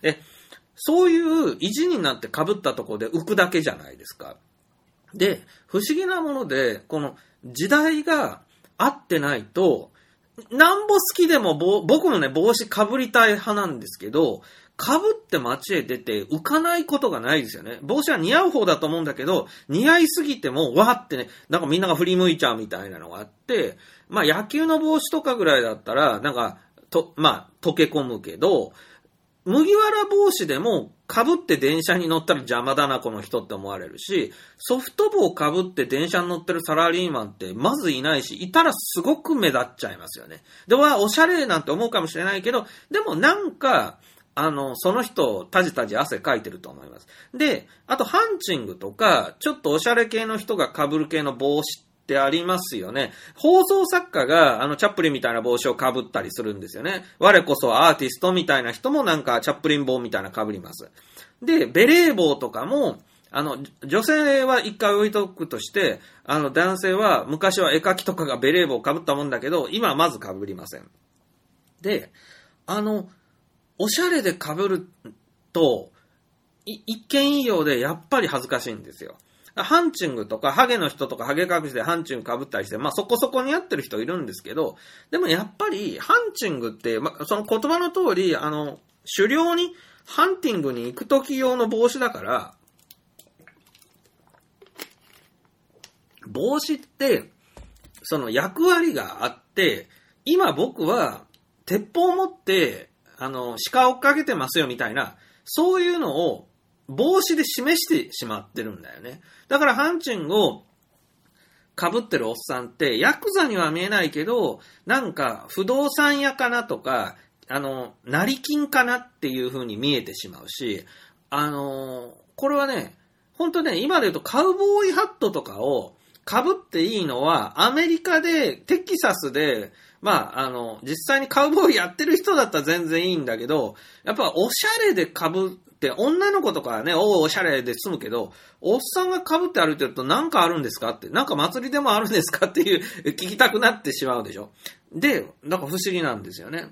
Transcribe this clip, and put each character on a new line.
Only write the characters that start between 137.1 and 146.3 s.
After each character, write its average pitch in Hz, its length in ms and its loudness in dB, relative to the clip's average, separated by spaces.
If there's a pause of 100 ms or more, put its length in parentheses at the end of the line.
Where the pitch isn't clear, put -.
う、 151 40 4
お 156 60 2
し - 80 -2
ゃ 190 60 -2
れ 143 180 2
で 120 120 -4
済 - 180 -8
む 165 80 -6
け 107 100 -10
ど、 113 220 -4 (300)
お 214 160 2
っ - 40 -2
さ - 220 -2
ん 370 60 -2
が 370 100 -2
被 349 260 0
っ 349 40 -4
て 269 100 -2
歩 156 140 2
い 143 40 -6
て 143 80 -2
る 120 80 -6
と、 131 120 -6
「な 190 160 0
ん 330 80 -4
か 233 140 4
あ 170 40 4
る 170 120 -2
ん 139 40 -4
で 117 80 -6
す - 80 -12
か？」 113 120 -4
っ - 80 -10
て、 - 120 -16
「な 208 120 0
ん - 20 0
か - 100 -4
祭 180 300 -2
り 254 60 -6
で 285 100 0
も 254 120 2
あ 214 60 2
る 220 80 -2
ん 214 40 -4
で 175 100 2
す - 100 -4
か？」 - 160 0
っ - 40 -8
て 349 100 0
い 254 160 2
う、 - 20 -2 (240)
聞 - 120 -2
き 185 220 -8
た 247 120 6
く 220 100 -2
な 240 120 4
っ - 100 -10
て 143 100 -8
し 135 140 -4
ま 123 140 0
う 110 40 -6
で 98 80 -12
し 95 80 -14
ょ。 104 120 -16 (420)
で、 175 340 0 (160)
な 156 140 -4
ん - 20 -4
か 139 80 -8
不 147 40 -8
思 185 60 -4 (140)
議 180 100 -2
な 131 140 -2
ん 98 80 -12
で 92 80 -16